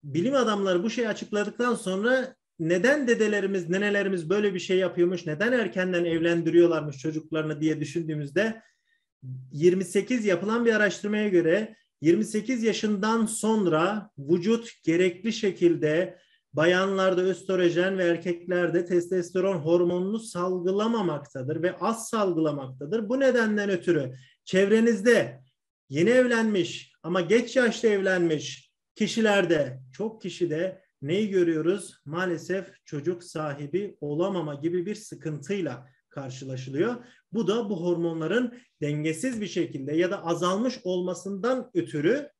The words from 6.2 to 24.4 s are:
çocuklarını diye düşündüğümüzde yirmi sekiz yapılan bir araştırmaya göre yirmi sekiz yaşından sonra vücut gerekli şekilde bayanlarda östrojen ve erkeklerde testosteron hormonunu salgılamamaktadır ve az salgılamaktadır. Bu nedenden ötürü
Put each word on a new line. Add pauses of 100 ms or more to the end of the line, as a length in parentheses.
çocuklarını
diye
düşündüğümüzde (920)
yirmi
sekiz
yapılan
bir
araştırmaya
göre (240)
yirmi
sekiz
yaşından
sonra
vücut (140)
gerekli
şekilde (340)
bayanlarda
östrojen
ve
erkeklerde
testosteron
hormonunu
salgılamamaktadır
ve
az
salgılamaktadır.
Bu
nedenden
ötürü (320)